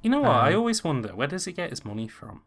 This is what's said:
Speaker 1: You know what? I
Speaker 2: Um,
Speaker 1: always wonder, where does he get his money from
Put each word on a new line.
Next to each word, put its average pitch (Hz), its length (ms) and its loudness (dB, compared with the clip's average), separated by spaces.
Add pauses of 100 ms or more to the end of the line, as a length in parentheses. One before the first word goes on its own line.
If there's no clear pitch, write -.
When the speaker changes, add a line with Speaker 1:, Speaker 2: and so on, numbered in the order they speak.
Speaker 1:
You 226 80 0
know 285 100 4
what? 247 100 4
I 131 220 6
Speaker 2:
Um, 202 60 4
Speaker 1:
always 226 260 0
wonder, 127 320 -2
where 127 100 -2
does 185 200 -6
he 180 60 -10
get 175 180 -6
his - 140 -10
money 107 220 -6
from - 400 -16